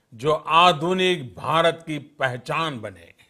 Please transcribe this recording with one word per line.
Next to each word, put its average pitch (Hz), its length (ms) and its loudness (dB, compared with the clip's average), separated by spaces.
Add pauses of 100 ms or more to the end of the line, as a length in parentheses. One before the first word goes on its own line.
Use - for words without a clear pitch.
(120)
जो 127 200 -2
आधुनिक 170 1040 2
भारत 160 500 0
की 151 120 -8
पहचान 135 800 -6
बने। 98 320 -16 (180)